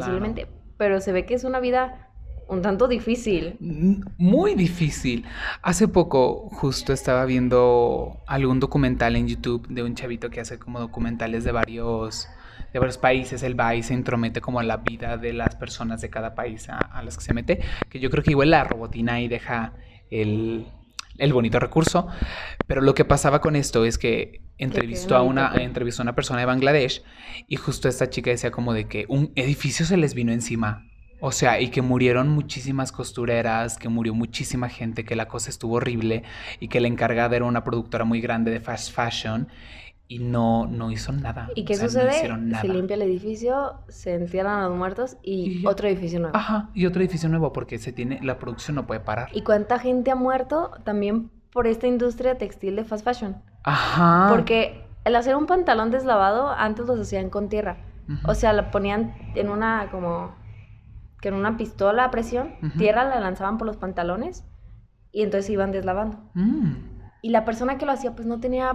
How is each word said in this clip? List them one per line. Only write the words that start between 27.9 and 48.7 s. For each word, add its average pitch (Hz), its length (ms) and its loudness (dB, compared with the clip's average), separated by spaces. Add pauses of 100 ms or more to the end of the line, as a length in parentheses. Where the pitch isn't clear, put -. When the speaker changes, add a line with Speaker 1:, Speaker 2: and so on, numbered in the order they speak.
Speaker 2:
chica 123 200 -4
decía 120 220 -2
como 117 220 -2
de 110 160 -2
que 104 180 -6
un 143 280 0
edificio 143 500 0
se 185 100 2
les 151 180 4
vino 117 200 0
encima. 113 500 -2 (400)
O 135 80 -2
sea, 117 280 4
y 127 100 2
que 131 140 0
murieron 127 460 4
muchísimas 135 600 -2
costureras, 117 840 -2
que 117 120 -6
murió 113 260 0
muchísima 123 540 -4
gente, 113 360 -6
que 113 100 -4
la 113 120 -2
cosa 120 240 -8
estuvo 117 240 -2
horrible 113 480 0 (360)
y 117 80 -8
que 127 120 0
la 120 80 4
encargada 117 480 2
era 120 100 2
una 120 180 0
productora 117 420 -2
muy 113 160 2
grande 113 280 0
de 113 100 -2
fast 113 320 -8
fashion 117 560 -2 (600)
y 120 100 -12
no, 117 480 2
no 113 260 -4
hizo 110 200 -6
nada. 123 440 -6
Speaker 1:
¿Y 226 60 -2
Speaker 2:
O 175 40 -4
Speaker 1:
qué 202 100 0
Speaker 2:
sea, 202 80 0
no 240 80 2
Speaker 1:
sucede? 254 240 4
Speaker 2:
hicieron 233 300 0
Speaker 1:
Se 226 60 0
Speaker 2:
nada. 220 120 -2 (100)
Speaker 1:
limpia 185 220 0
el 208 80 0
edificio, 220 840 -2
se - 280 -6
entierran 190 480 0
a 190 40 2
los 180 80 -2
muertos 196 460 -4
y 190 220 -2
Speaker 2:
Y 180 180 -2
ya. 190 80 2
Speaker 1:
otro 196 180 2
edificio 180 320 0
nuevo. 165 160 0
Speaker 2:
Ajá, 214 380 -2
y 185 140 2
otro 180 160 2
edificio 165 260 0
nuevo 160 240 2
porque 123 240 -6
se 127 160 -10
tiene, 127 300 -4
la 131 160 -2
producción 127 360 -8